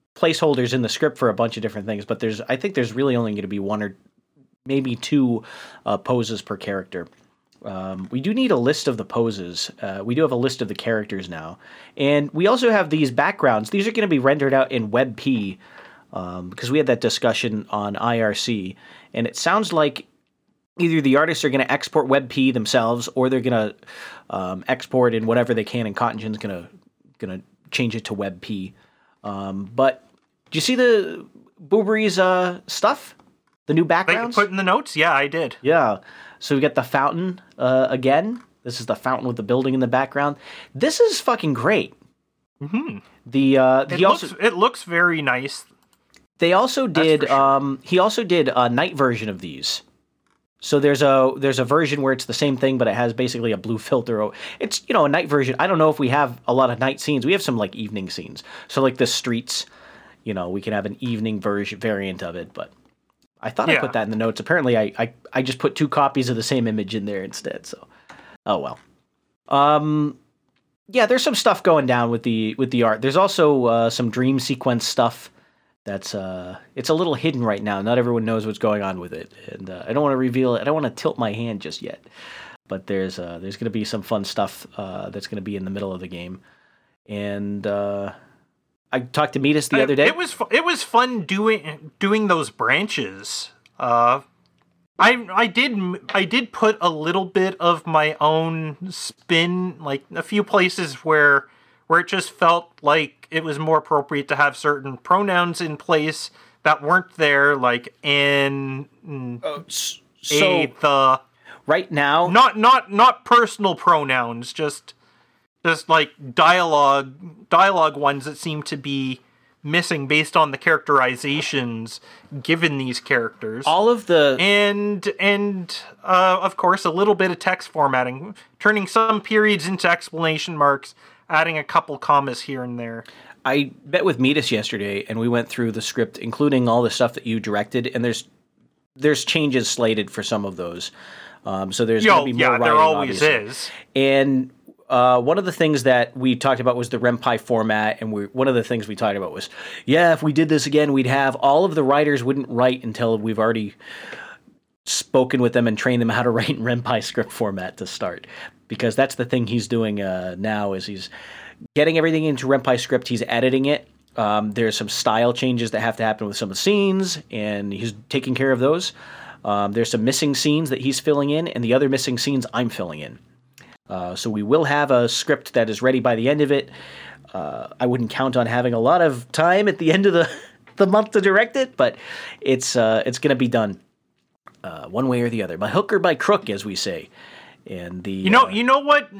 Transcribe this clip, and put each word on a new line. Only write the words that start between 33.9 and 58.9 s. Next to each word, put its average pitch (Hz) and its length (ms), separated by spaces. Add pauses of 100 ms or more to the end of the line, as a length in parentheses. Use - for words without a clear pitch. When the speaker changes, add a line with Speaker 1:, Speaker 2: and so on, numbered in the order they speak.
Speaker 2:
put 202 140
in 185 80
the 196 60
notes? 208 320
Yeah, 156 160
I 143 160
did. 143 360
Speaker 1:
Yeah. 131 340 (420)
So - 160
we've 135 60
got 147 140
the 131 80
fountain, 165 580 (160)
uh, 131 320
again. 143 520 (220)
This 123 160
is 120 60
the 113 100
fountain 127 320
with 123 100
the 117 60
building 127 300
in 131 60
the 127 80
background. 135 480 (400)
This 247 240
is 453 220
fucking 196 320
great. 123 400 (680)
Speaker 2:
Mm-hmm. 214 380 (260)
Speaker 1:
The, 135 320
uh, 131 260
Speaker 2:
It 143 160
Speaker 1:
he 185 60
also 170 220
Speaker 2:
looks, - 160
it 220 100
looks 214 300
very 170 380
nice. 135 440 (720)
Speaker 1:
They 170 140
also 262 340
Speaker 2:
That's 160 200
Speaker 1:
did, 151 140
Speaker 2:
for - 60
sure. 135 120
Speaker 1:
um, 139 420
he - 180
also 220 240
did 170 320
a 123 140
night 156 260
version 120 340
of 92 120
these. 73 400 (800)
So - 200
there's 143 220
a, 135 360
there's 135 220
a - 40
version 143 380
where 135 120
it's 127 120
the 117 80
same 139 240
thing, 135 200
but 120 100
it 101 80
has 113 180
basically 120 380
a 101 60
blue 110 200
filter 113 440
o-, 107 120 (260)
it's, - 280
you - 60
know, 175 120
a 143 40
night 160 200
version. 135 300
I 165 80
don't 185 100
know 156 120
if 120 100
we 135 100
have 127 380
a 120 60
lot 127 160
of 117 100
night 135 200
scenes. 135 260
We 151 80
have 196 100
some, 123 140
like, 104 180
evening 104 340
scenes. - 340 (240)
So, - 140
like, 127 160